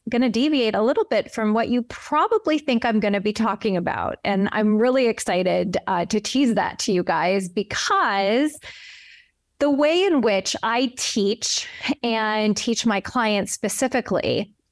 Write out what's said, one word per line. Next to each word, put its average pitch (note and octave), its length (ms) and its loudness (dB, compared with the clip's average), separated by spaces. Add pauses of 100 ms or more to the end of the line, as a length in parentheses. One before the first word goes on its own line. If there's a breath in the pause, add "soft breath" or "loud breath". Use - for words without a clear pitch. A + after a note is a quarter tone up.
(100)
gonna A#3+ 180 2
deviate A#3+ 460 2
a G3+ 80 2
little D#4 240 2
bit - 260 -2
from G#3+ 220 0
what A3+ 160 0
you B3 140 2
probably D#4 760 0
think B3 260 0
I'm A3 160 2
gonna G3+ 220 0
be G#3+ 100 0
talking G#3 460 0
about. - 440 -4
And G3 300 0
I'm G#3+ 240 2
really B3+ 300 2
excited, F3+ 800 0
uh, F3 180 0
to G#3 160 -2
tease B3+ 360 0
that - 240 -2
to A3+ 120 -2
you F3+ 100 2
guys, F3+ 460 0
because A3+ 1040 0 (1040 loud breath)
the C#4+ 100 2
way D4+ 340 2
in E4 160 2
which G3 420 0
I A#3+ 360 -2
teach - 680 -2 (360 loud breath)
and G#3+ 520 0
teach - 300 -2
my G#3 160 2
clients G#3 520 -2
specifically G#3+ 1000 -2 (180)